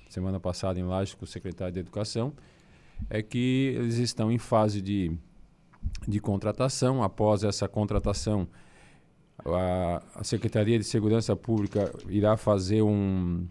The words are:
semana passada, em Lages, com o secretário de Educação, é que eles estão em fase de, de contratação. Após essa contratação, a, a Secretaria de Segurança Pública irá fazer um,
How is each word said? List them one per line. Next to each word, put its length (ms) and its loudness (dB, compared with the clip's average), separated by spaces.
semana 300 -4
passada, 400 -4
em 40 -2
Lages, 300 -2
com 120 -16
o 20 -10
secretário 460 -8
de 60 -6
Educação, 540 -4
é 120 -2
que 560 0
eles 200 0
estão 340 0
em 60 2
fase 440 2
de, 300 0
de 120 0
contratação. 840 0
Após 420 2
essa 240 0
contratação, 800 0
a, 560 0
a 80 -8
Secretaria 540 2
de 80 0
Segurança 500 2
Pública 560 0
irá 300 4
fazer 460 2
um, 680 2